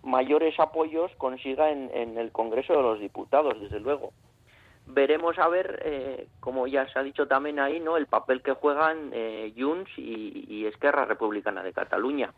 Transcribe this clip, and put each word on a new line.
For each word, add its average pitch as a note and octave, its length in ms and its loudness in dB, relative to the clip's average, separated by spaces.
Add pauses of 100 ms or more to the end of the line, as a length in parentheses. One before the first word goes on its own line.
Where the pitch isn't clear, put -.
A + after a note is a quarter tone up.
mayores C3 560 4
apoyos D#3+ 600 0
consiga C3+ 520 0
en, C#3 220 -6
en A#2 240 -6
el A#2 160 -4
Congreso A#2 400 0
de D3 100 4
los A2+ 160 2
Diputados, A#2 640 0
desde G2+ 200 -8
luego. C3+ 340 -4 (720)
Veremos D3+ 520 2
a E3 100 6
ver, F3+ 360 0
eh, C#3 420 -6 (140)
como B2+ 260 -2
ya C3+ 240 0
se - 80 -4
ha C3+ 40 0
dicho C#3 240 -2
también C#3+ 320 0
ahí, C#3 220 0
¿no? D#3+ 180 0
El D3 80 0
papel B2+ 340 2
que C#3 120 0
juegan, D3+ 600 2
eh, A2 420 -6
Junts D#3 440 -2
y, A2 500 -10
y G#2+ 160 -6
Esquerra C#3 400 2
Republicana G#2 580 -2
de F#2 120 -8
Cataluña. A2+ 640 -2